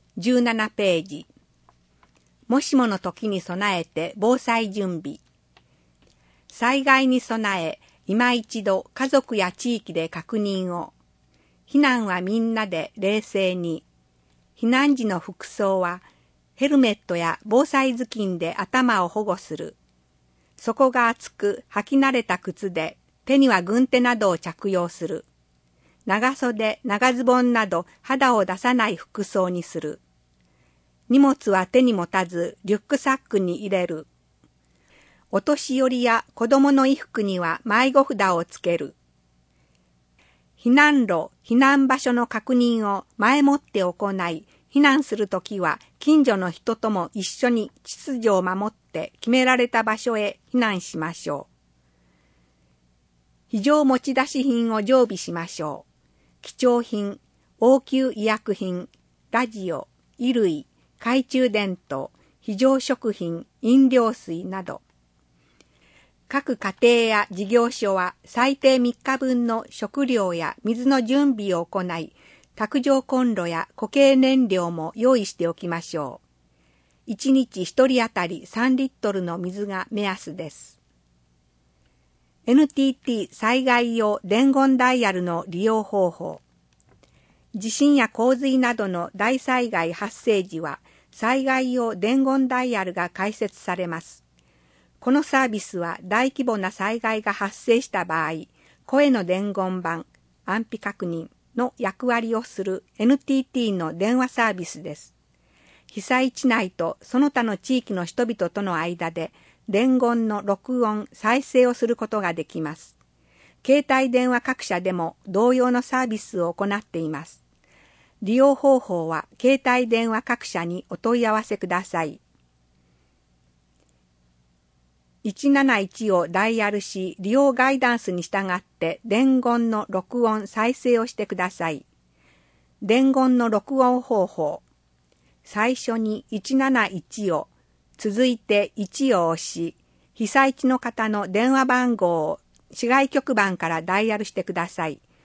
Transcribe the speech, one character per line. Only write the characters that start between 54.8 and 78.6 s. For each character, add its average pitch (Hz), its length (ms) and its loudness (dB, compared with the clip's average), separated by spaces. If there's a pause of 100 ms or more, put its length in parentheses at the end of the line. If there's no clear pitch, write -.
常 247 200 4
備 214 120 -4
し 180 160 -10
ま 170 160 -8
し - 160 -10
ょ 151 260 -10
う。 - 40 -20 (500)
貴 - 220 -4
重 240 160 4
品、 208 400 -8 (380)
応 254 200 6
急 262 320 0
医 214 140 -4
薬 214 280 -2
品、 180 360 -8 (420)
ラ 240 160 0
ジ 196 240 -8
オ、 - 160 -8 (300)
衣 254 160 0
類、 175 340 0 (300)
懐 247 260 0
中 254 260 0
電 202 280 -2
灯、 - 340 -8 (300)
非 202 160 -8
常 262 240 4
食 240 320 -4
品、 170 340 -8 (140)
飲 262 260 6
料 240 240 2
水 175 320 -10
な 190 180 -10
ど。 - 200 -12 (1500)
各 269 300 -4
家 196 240 -6
庭 240 220 6
や 214 280 0
事 190 140 -6
業 233 260 2
所 202 240 -2
は 180 200 -4 (100)
最 269 320 0
低 262 200 4
三 240 160 2
日 269 240 -4
分 254 300 0
の 226 220 -4
食 269 360 -4
料 208 280 0
や 165 320 -6
水 233 200 -2
の 269 180 4
準 269 320 2
備 202 180 -2
を 170 120 -2
行 190 180 -6
い、 165 300 -8 (420)
卓 - 260 -2
上 269 220 2
コ 254 200 0
ン 233 120 0
ロ 175 120 -4
や 170 300 -6
固 214 100 -6
形 277 300 4
燃 262 320 4
料 180 200 0
も 165 260 -6
用 254 200 4
意 214 100 2
し - 80 -12
て 165 140 -4
お 170 60 -2
き 175 160 -10
ま 170 100 -4
し - 180 -10
ょ 143 220 -8 (880)
う。 - 40 -6
一 269 200 -2
日 254 320 2
一 254 240 2
人 247 160 2
当 226 60 -4
た 175 180 -4
り 170 200 -10
三 254 280 0